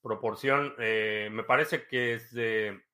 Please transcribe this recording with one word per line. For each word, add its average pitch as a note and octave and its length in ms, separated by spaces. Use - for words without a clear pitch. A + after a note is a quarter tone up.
proporción, C3 760
eh, G#2+ 520
me A2 120
parece D3 440
que B2 260
es A#2 200
de A2 500